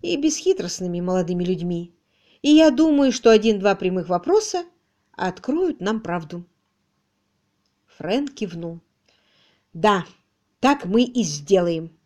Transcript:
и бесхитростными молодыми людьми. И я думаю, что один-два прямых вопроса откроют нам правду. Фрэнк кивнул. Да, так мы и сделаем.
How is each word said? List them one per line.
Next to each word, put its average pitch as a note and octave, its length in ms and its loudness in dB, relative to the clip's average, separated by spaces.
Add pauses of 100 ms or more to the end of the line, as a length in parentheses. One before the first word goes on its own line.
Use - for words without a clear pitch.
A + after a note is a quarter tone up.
и E4+ 140 -4
бесхитростными F#3 840 -2
молодыми F3+ 440 -2
людьми. F3 500 -6 (480)
И C#4+ 80 2
я D#4 200 8
думаю, C#4+ 420 2
что - 180 4
один-два G#3 460 4
прямых F#3 320 -4
вопроса F4 560 0 (480)
откроют C4 680 -4
нам A3 200 -4
правду. F3 440 -8 (1500)
Фрэнк B3 340 -4
кивнул. E3+ 480 -10 (920)
Да, F#3 340 0 (520)
так C#4 280 0
мы G#3+ 160 2
и B3 200 -2
сделаем. E3+ 840 0